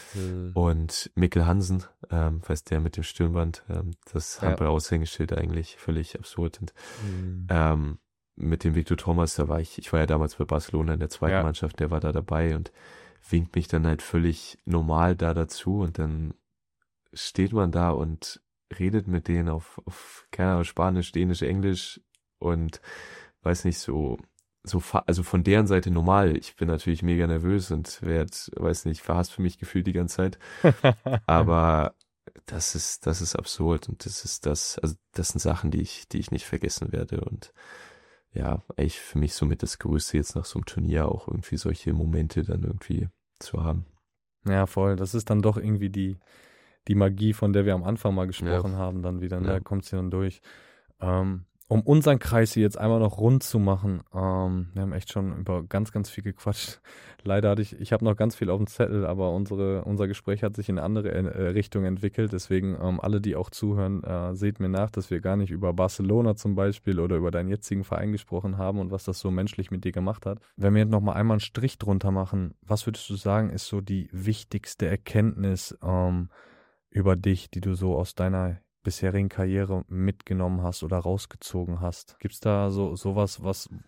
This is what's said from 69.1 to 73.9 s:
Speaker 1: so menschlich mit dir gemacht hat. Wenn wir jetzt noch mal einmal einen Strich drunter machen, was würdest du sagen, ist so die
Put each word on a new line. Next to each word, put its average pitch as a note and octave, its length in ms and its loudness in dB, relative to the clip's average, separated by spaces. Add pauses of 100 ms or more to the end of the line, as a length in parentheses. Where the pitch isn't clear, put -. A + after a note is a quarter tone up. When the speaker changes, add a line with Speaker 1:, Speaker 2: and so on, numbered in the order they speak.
Speaker 1:
so F#2+ 100 -2
menschlich F#2 400 -2
mit F#2 140 -4
dir F2+ 80 -2
gemacht F#2+ 340 -4
hat. G2+ 140 -6 (160)
Wenn G2 180 4
wir G#2+ 80 8
jetzt G#2+ 80 2
noch G#2 120 4
mal G#2 100 2
einmal A2 240 2
einen G#2 40 2
Strich - 380 -4
drunter G2 320 2
machen, F#2+ 520 -2
was - 240 -2
würdest - 220 -6
du G#2 60 -6
sagen, G2+ 360 2
ist - 180 -8
so G2+ 120 -2
die F#2+ 320 -4